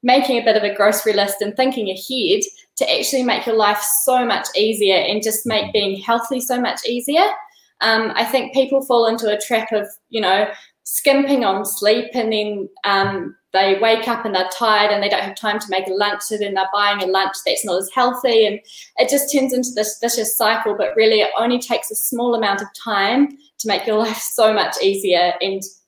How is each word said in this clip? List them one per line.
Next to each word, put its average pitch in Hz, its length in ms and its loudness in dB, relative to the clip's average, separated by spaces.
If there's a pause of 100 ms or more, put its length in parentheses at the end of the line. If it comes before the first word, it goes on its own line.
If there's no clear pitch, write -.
making 254 380 4
a 226 60 -2
bit 220 100 6
of 208 80 2
a 208 100 -2
grocery 208 380 2
list 202 300 0
and 208 160 -4
thinking 254 320 0
ahead 202 520 0 (360)
to - 200 -2
actually 254 260 0
make 247 220 -2
your 226 120 0
life 208 240 2 (220)
so 254 220 2
much - 300 -2
easier 208 400 2
and 202 280 0
just 220 220 -2
make 208 280 -2
being 196 260 -2
healthy 233 400 -2
so 247 220 -2
much 226 240 -4
easier. 269 400 0 (560)
Um, 220 340 0
I 226 80 0
think 240 300 -2
people 269 320 2
fall 233 220 4
into 226 200 -2
a 208 140 0
trap 226 320 -2
of, 214 140 -2 (220)
you 220 120 -4
know, 202 260 2 (360)
skimping 277 600 2
on 202 220 0
sleep, 220 480 0
and 220 180 -2
then, 208 380 -4 (160)
um, 196 500 0 (160)
they 196 280 2
wake 226 280 2
up 226 160 -2
and 208 120 -4
they're 185 180 0
tired 214 380 2
and 208 120 0
they 202 60 0
don't 202 140 0
have 196 120 -8
time 214 240 -4
to 214 100 -12
make 190 180 -2
a 190 60 -6
lunch, 208 280 -2
so 214 160 -6
then 202 160 -4
they're 190 200 0
buying 202 280 0
a 185 60 -4
lunch 190 280 0 (100)
that's 214 200 0
not 185 140 0
as 196 140 -8
healthy, 247 520 2
and 208 140 -2 (380)
it 254 120 2
just 277 240 0
turns 262 180 2
into 254 200 -2
this 214 280 -4
vicious 233 380 -2
cycle. 214 400 0
But - 180 -2
really, 220 260 4
it - 160 0
only 240 220 0
takes - 320 -4
a 214 40 -8
small 240 400 -2
amount 202 260 -2
of 208 60 -10 (140)
time 226 480 2 (280)
to - 100 -6
make 190 180 -2
your 214 120 0
life 220 220 0
so 220 340 2
much 208 280 -2
easier 180 600 2
and 196 200 -4 (260)